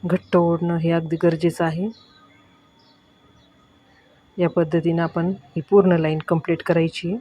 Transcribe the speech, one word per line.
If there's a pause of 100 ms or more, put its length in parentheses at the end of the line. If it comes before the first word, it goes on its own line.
घट्ट
ओढणं
हे
अगदी
गरजेचं
आहे. (2500)
या
पद्धतीनं
आपण (240)
ही (100)
पूर्ण
लाईन (100)
कंप्लीट
करायची
आहे.